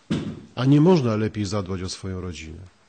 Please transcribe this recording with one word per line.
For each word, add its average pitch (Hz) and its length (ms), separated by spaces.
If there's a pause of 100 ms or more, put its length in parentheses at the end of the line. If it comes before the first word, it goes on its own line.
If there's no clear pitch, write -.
(560)
A 123 100
nie 147 160
można 151 340
lepiej 107 300
zadbać 95 360
o 92 80
swoją 92 320
rodzinę, 82 380 (300)